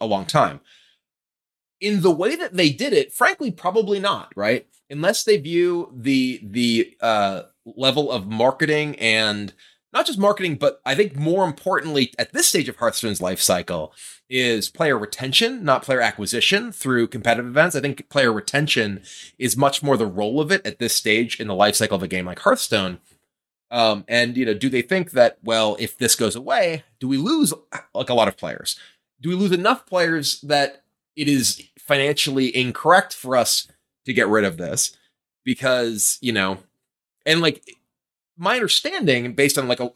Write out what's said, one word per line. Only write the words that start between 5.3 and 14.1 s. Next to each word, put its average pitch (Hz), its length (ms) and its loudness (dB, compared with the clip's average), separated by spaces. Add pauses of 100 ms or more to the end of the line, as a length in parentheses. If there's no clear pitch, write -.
view 170 580 -2
the, 127 460 0
the, 113 600 0
uh, 101 420 0 (220)
level 131 460 0
of 107 140 -4
marketing 139 680 0
and 107 580 0 (400)
not - 140 0
just 269 100 -2
marketing, 196 380 0
but - 300 -2
I 135 100 -2
think 180 200 0
more 165 300 0
importantly 151 720 -2
at - 160 -6
this - 140 0
stage 151 200 0
of 117 100 -10
Hearthstone's 107 440 -2
life 92 200 -2
cycle 87 520 -2 (340)